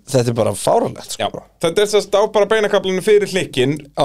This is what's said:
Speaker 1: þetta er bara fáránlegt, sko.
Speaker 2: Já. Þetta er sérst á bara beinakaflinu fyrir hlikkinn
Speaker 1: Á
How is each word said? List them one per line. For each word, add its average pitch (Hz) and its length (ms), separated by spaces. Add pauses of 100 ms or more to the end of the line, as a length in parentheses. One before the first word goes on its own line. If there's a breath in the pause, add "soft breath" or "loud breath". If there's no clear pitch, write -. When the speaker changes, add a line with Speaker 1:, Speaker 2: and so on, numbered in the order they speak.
(100)
Speaker 1:
þetta 123 180
er 120 60
bara 107 160
fáránlegt, - 640
sko. - 80
Speaker 2:
Já. - 200 (200)
Þetta 165 160
er 202 80
sérst 202 320
á 214 140
bara 202 140
beinakaflinu 202 540
fyrir 208 300
hlikkinn 147 460 (180)
Speaker 1:
Á 147 100